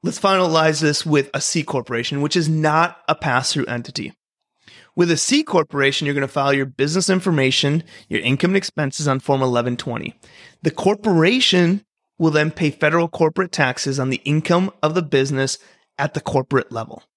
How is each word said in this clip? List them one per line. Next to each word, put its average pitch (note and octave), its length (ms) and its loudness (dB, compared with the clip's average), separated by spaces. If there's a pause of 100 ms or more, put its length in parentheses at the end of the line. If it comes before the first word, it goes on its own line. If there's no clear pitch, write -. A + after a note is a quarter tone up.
Let's G#3 180 -6
finalize D#3+ 600 2
this D3+ 240 0
with D3 280 2
a C#3 80 -4
C - 220 -2
corporation, B2+ 580 -4
which D3 140 -2
is D#3+ 140 2
not D#3 480 0 (100)
a D#3 80 0
pass-through C3+ 500 -2
entity. A#2+ 480 -8 (800)
With E3+ 140 2
a E3 80 2
C D4 260 0
corporation, C#3+ 640 0
you're C#3+ 80 0
gonna C#3 140 0
file C#3 260 0
your C#3 120 0
business D3+ 440 -2
information, D#3 720 2 (260)
your - 120 -2
income C#3 300 0
and G3 60 0
expenses D3 500 -4
on C3+ 140 0
Form C#3 200 0
eleven B2 340 0
twenty. - 380 -8 (480)
The E3 100 0
corporation G3 1120 2 (360)
will D#3+ 120 2
then D3+ 200 2
pay D3+ 180 -2
federal E3 380 0
corporate E3 440 0
taxes C3+ 480 -2
on C3 100 -2
the C3 160 -4
income E3+ 460 0 (120)
of D3+ 100 0
the F3+ 80 0
business C3+ 560 0 (400)
at D3 160 -4
the D3 80 -6
corporate - 500 -2
level. A2+ 320 -10 (140)